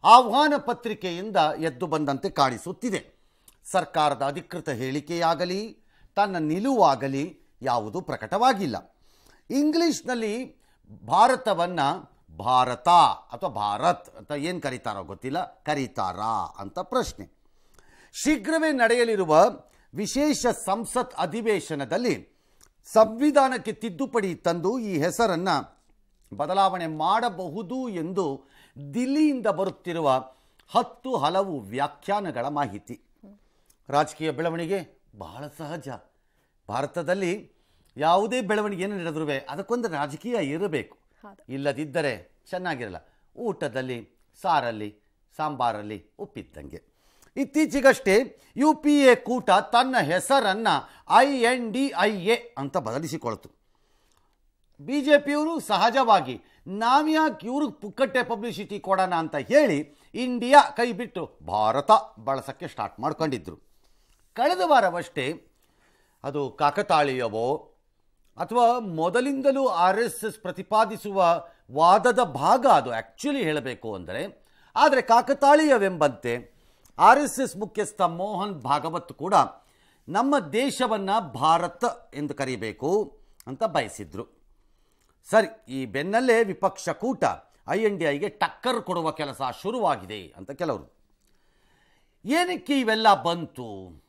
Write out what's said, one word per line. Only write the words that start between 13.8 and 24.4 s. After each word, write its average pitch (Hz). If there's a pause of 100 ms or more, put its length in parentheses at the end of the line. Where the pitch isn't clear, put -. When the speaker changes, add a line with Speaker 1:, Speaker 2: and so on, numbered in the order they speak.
Speaker 1:
ಅಂತ 110
ಏನ್ 160
ಕರೀತಾರೋ 113
ಗೊತ್ತಿಲ್ಲ, 131
ಕರೀತಾರಾ 107
ಅಂತ 98
ಪ್ರಶ್ನೆ. 185 (720)
ಶೀಘ್ರವೇ 311
ನಡೆಯಲಿರುವ 226 (500)
ವಿಶೇಷ 247
ಸಂಸತ್ 233
ಅಧಿವೇಶನದಲ್ಲಿ 175 (540)
ಸಂವಿಧಾನಕ್ಕೆ 240
ತಿದ್ದುಪಡಿ 196
ತಂದು 175